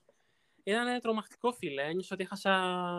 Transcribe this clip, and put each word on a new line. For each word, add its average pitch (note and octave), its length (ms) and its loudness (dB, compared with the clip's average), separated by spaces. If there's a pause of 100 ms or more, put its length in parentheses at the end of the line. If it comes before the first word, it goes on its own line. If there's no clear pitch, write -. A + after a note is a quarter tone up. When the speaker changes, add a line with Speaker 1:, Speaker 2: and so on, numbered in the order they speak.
(280)
Speaker 1:
<laughs> - 360 -20
Speaker 2:
Ήταν A#3+ 380 0
τρομακτικό, A3+ 520 0
φίλε, C#3 280 -4
ένιωσα E3 320 -2
ότι F#3 100 -2
έχασα G3 300 2 (460)